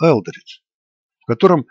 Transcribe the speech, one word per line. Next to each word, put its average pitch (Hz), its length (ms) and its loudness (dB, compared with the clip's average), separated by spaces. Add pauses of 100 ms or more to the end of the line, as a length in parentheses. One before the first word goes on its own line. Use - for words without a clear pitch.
Элдридж, 131 580 -4 (600)
в - 60 -20
котором 156 460 0